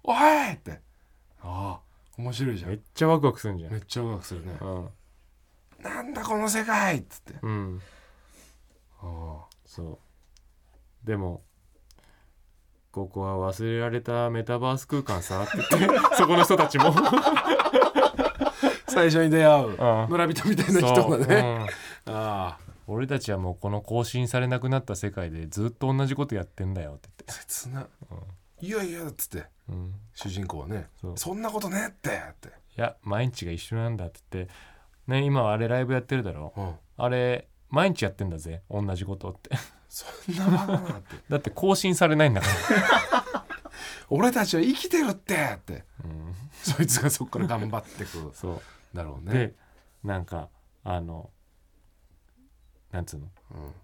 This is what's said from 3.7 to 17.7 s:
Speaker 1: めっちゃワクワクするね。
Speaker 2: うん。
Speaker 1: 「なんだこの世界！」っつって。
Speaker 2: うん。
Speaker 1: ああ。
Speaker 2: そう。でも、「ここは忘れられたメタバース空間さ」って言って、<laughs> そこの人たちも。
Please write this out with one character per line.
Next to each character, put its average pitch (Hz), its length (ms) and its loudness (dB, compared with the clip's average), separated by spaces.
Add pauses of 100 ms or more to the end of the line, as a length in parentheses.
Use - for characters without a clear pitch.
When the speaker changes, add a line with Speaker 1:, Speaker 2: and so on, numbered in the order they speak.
Speaker 1:
め 110 60 -6
っ - 40 -6
ち - 160 -8
ゃ 120 40 -4
ワ 113 80 -4
ク 107 40 -4
ワ 98 60 -8
ク - 60 -18
す 95 80 -12
る 82 120 -12
ね。 85 140 -10
Speaker 2:
う 98 60 -10
ん。 92 220 -8 (920)
Speaker 1:
「な 247 200 -10
ん 262 120 -10
だ 220 100 -8
こ 214 120 -2
の 214 120 0
世 220 160 0
界！」 208 340 2
っ 98 100 -8
つ - 100 -20
っ - 40 -20
て。 - 200 -18
Speaker 2:
う 110 60 -4
ん。 95 320 -4 (1200)
Speaker 1:
あ 82 400 -10
あ。 - 40 -20 (200)
Speaker 2:
そ 82 320 -14 (1040)
う。 - 20 -6
で 110 100 -2
も、 90 260 -6 (1500)
「こ 98 140 -6
こ 98 160 -8
は 95 300 -2
忘 104 120 -6
れ 113 160 -2
ら 117 100 -2
れ 120 100 -2
た 120 300 -2
メ 113 140 -2
タ 120 140 -2
バ 127 160 0
ー 131 40 -4
ス - 80 -10
空 139 160 -2
間 92 200 -4
さ」 92 260 -4
っ - 20 -10
て - 60 -4 (220)
言 190 100 6
っ - 40 4
て、 254 140 4
<laughs> - 100 4
そ 349 100 8
こ 175 100 6
の 170 80 8
人 - 120 6
た 160 120 4
ち 143 100 0
も。 156 160 6 (1900)